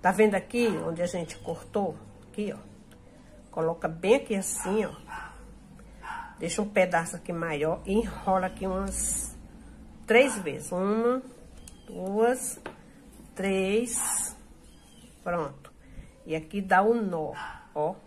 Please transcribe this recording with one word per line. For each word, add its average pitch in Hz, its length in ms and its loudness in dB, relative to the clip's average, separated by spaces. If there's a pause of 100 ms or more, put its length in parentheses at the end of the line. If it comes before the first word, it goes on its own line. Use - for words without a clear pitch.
Tá 185 100 6
vendo 208 220 6
aqui 233 340 0 (180)
onde 165 160 -2
a 180 40 0
gente 175 320 -6
cortou? 170 580 -4 (320)
Aqui, - 260 -4
ó. - 40 -12 (920)
Coloca 165 380 -2
bem 175 280 4
aqui 220 200 0
assim, 196 480 0
ó. - 80 -6 (1500)
Deixa 180 240 -2
um 202 60 -2
pedaço 175 480 2
aqui 170 180 -6
maior 165 500 0
e 196 80 -2
enrola 190 540 2
aqui 185 200 -6
umas - 720 -4 (680)
três 240 320 6
vezes. 143 340 -6
Uma, 220 480 2 (680)
duas, 208 720 0 (760)
três. 196 1000 0 (880)
Pronto. 165 480 -4 (540)
E 156 100 -4
aqui 180 280 -4
dá 185 180 6
o 220 140 6
nó, 180 400 0 (400)
ó. 156 200 0 (120)